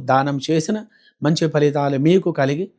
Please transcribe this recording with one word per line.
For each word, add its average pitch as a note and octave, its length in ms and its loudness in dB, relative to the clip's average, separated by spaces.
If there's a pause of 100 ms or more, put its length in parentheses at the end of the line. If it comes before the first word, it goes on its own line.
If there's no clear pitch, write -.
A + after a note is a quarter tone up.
(120)
దానం C#3+ 260 2 (100)
చేసిన E3 300 -2 (440)
మంచి D#3+ 320 0
ఫలితాలు C#3+ 440 2 (100)
మీకు F3+ 220 4 (100)
కలిగి C#3+ 260 -2 (140)